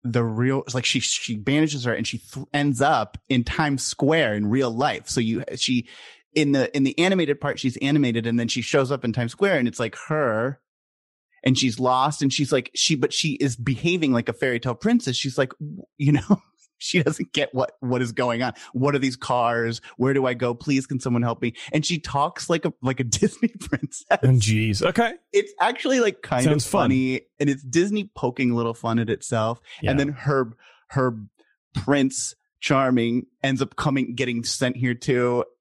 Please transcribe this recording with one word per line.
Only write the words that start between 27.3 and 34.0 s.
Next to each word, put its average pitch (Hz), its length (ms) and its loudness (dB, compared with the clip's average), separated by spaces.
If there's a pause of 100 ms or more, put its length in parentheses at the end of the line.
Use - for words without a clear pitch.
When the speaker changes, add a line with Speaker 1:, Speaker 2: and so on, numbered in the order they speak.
Speaker 1:
and 143 100 2
it's 139 140 -2
Disney 190 520 0
poking 131 360 0
a 117 40 0
little 117 180 0
fun 117 260 -2
at 113 100 -2
itself. 113 520 -2 (200)
Speaker 2:
Yeah. 156 100 0
Speaker 1:
And 139 80 2
then 143 100 0
her, 135 480 -2 (320)
her 127 280 0 (560)
Prince 139 640 -2 (240)
Charming 123 680 2 (140)
ends 131 200 0
up - 160 -6
coming, 135 380 -2